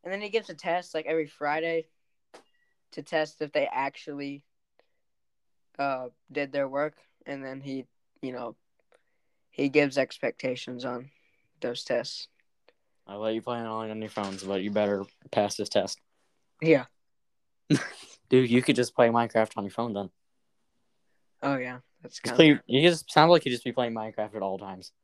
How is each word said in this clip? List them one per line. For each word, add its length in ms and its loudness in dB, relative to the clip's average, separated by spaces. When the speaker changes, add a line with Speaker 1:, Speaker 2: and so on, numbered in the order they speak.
Speaker 1:
And 80 -8
then 80 -6
he 80 -8
gives 220 -4
a 40 -12
test, 400 -4
like, 120 -4
every 200 -2
Friday 640 -2
to 100 -10
test 400 -4
if 100 -8
they 140 0
actually, 760 -8
uh, 300 -4
did 220 -6
their 160 -2
work, 260 -4
and 180 -10
then 160 -12
he, 260 -8
you 100 -6
know, 220 -10
he 180 -2
gives 300 2
expectations 840 -6
on 260 -8
those 240 -6
tests. 440 -4
Speaker 2:
I 100 -14
let 180 -2
you 80 -4
play 160 -6
on, 320 -8
on 100 -8
your 100 -8
phones, 340 -6
but 180 -2
you 80 -4
better 340 0
pass 240 0
this 120 -6
test. 320 0
Speaker 1:
Yeah. 220 4
Speaker 2:
<laughs> 600 -4
Dude, 220 6
you 120 6
could 140 4
just 180 0
play 140 6
Minecraft 480 2
on 80 -4
your 80 -8
phone 200 -6
then. 180 -6
Speaker 1:
Oh, 140 0
yeah. 220 -8
That's 120 -20
Speaker 2:
Just 100 -14
Speaker 1:
kinda 120 -4
Speaker 2:
play, 300 10
you 220 6
just 240 0
sound 180 8
like 140 8
you 80 0
just 120 -4
be 80 -2
playing 220 -2
Minecraft 400 -6
at 80 -6
all 160 -4
times. 320 -14